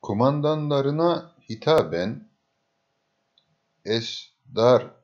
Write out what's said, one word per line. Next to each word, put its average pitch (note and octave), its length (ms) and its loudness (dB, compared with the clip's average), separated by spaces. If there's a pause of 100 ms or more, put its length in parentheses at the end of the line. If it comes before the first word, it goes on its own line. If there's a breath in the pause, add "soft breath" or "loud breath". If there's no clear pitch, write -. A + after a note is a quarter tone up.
Kumandanlarına D3 1300 0 (140)
hitaben A2 800 -2 (1600)
esdar A#2 1040 0 (120)